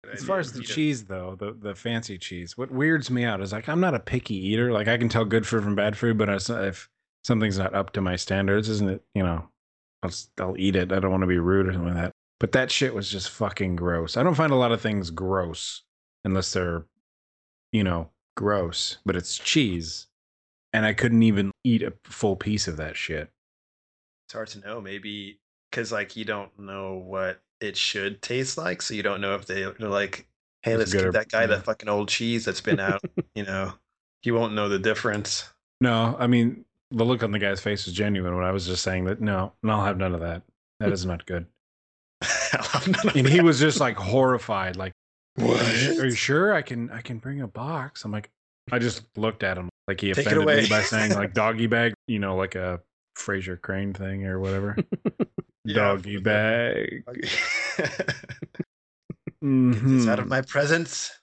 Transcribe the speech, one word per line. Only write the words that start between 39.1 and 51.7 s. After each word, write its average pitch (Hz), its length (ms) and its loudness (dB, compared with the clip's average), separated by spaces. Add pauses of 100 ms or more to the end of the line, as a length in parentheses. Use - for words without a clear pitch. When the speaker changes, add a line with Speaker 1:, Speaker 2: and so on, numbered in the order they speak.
Speaker 1:
"No, 98 320 0 (100)
and 110 100 2
I'll 104 120 2
have 98 140 0
none 92 160 0
of 85 60 -4
that. 85 220 -6 (360)
That 101 140 2
is 90 120 -2
not 87 220 -4
good." 87 200 -6 (360)
Speaker 2:
<laughs> - 400 -16 (300)
I'll - 100 0
have - 260 -2
none 190 200 2
of - 80 2
Speaker 1:
And 131 120 6
he 165 100 8
Speaker 2:
that. 175 60 8
Speaker 1:
was 151 140 8
just, 151 220 4
like, 120 160 2
horrified, 101 800 0
like, 95 160 -8 (420)
Speaker 2:
"What?" 117 260 2
Speaker 1:
"Are 120 120 2
you 113 40 2 (180)
su-, - 80 0
are 135 40 2
you 120 80 2
sure 175 400 2
I 151 80 0
can, 120 280 -6
I 113 120 -12
can 117 160 -8
bring 139 240 -8
a 113 60 -8
box?" 139 560 -8
I'm 104 80 -6
like, 104 180 -8 (400)
I 123 80 2
just 117 240 0 (140)
looked 107 260 -2
at 92 160 0
him 90 100 -8 (200)
like 95 120 -4
he 98 140 0
Speaker 2:
"Take 98 120 2
it 107 60 4
Speaker 1:
offended 151 140 4
me 147 80 6
Speaker 2:
away." 110 140 4
Speaker 1:
by 107 140 4
saying, 107 300 2
Speaker 2:
<laughs> - 20 4
Speaker 1:
like, 98 200 0
"doggy 113 320 2
bag," 117 260 4 (140)